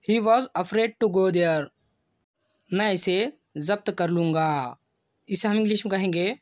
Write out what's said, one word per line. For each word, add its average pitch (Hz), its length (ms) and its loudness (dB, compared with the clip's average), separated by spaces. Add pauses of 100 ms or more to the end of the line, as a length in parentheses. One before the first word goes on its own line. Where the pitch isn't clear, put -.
(100)
He 220 160 2
was 233 160 4
afraid 220 460 -2 (160)
to 185 120 0
go 190 140 4
there।" 165 340 0 (1080)
मैं 202 200 0
इसे 190 460 -2 (180)
जब्त 202 340 -2
कर 180 180 -2
लूँगा। 160 680 0 (500)
इसे 208 200 -2
हम 208 80 2
इंग्लिश 214 300 0
में 196 40 -4
कहेंगे 190 520 -2